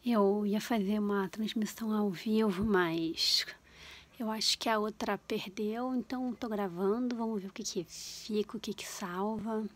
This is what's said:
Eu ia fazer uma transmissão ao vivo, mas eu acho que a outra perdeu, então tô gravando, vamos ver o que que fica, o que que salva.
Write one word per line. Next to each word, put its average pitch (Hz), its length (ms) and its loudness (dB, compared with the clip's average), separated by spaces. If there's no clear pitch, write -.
Eu 208 440 6
ia 208 120 2
fazer 214 380 2
uma 202 320 2
transmissão 214 640 -2
ao 208 160 4
vivo, 208 560 2
mas 170 800 2
eu 220 120 -2
acho 220 260 0
que - 100 -2
a 220 120 4
outra 214 380 0
perdeu, 220 800 -2
então 254 380 -2
tô 240 160 -6
gravando, 202 680 0
vamos 226 260 -2
ver 196 80 -8
o - 40 -16
que 220 100 -8
que 185 200 -4
fica, - 760 -4
o - 20 -6
que 208 140 -6
que - 140 -10
salva. 214 760 -4